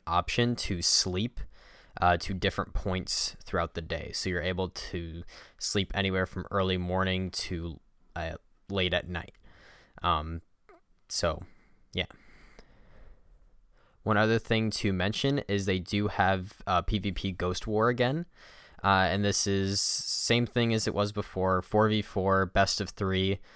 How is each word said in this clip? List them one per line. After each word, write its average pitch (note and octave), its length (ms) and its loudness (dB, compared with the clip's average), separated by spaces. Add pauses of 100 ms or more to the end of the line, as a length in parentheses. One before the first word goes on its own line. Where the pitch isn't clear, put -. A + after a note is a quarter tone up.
option A2+ 500 2
to F2+ 240 -4
sleep, F#2+ 580 0 (600)
uh, F2 160 6
to - 160 -4
different F#2+ 400 -2
points - 720 -2
throughout E2+ 300 -2
the E2+ 80 -6
day. D#2 320 -8
So - 160 -4
you're F2 100 -2
able F2+ 300 -2
to E2+ 520 -10 (360)
sleep - 360 -2
anywhere F#2+ 300 2
from - 260 -8
early F#2+ 280 2
morning F#2 520 0
to, E2+ 480 -6 (360)
uh, E2 220 -6 (340)
late F#2 240 2
at F2 120 0
night. F2 280 -8 (680)
Um, E2 380 0 (680)
so - 320 -2 (540)
yeah. F2+ 80 -2 (2000)
One A2 160 4
other A2 200 4
thing A2 320 0
to G2+ 220 0
mention G#2+ 460 0 (100)
is G2 160 0
they F#2+ 140 2
do G#2 300 0
have, F#2+ 580 0
uh, F2+ 160 2
P G#2+ 160 0
V F#2+ 140 -2
P F#2+ 200 -4
Ghost F2+ 340 -2
War A2 220 2
again. B2+ 380 0 (580)
Uh, F#2+ 260 6
and G2 140 0
this G2+ 220 2
is G2 340 0
same - 640 0
thing A#2 280 2
as A2 120 0
it G#2+ 80 -2
was G#2 160 0
before, F#2+ 520 0
four G#2+ 260 4
v G#2+ 140 2
four, F#2+ 420 2
best G2 380 2
of F#2 80 -6
three, F#2+ 480 0 (180)